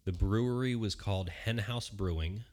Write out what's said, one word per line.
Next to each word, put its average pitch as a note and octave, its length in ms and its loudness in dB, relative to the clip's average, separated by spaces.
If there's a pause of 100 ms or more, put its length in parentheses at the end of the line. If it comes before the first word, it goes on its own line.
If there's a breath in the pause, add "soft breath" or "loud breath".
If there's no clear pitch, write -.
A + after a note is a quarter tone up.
The F#2+ 80 -2
brewery A#2+ 640 2
was A2 200 0
called F#2+ 340 -2
Hen A2+ 300 -2
House A#2 300 -2
Brewing. F#2 640 -2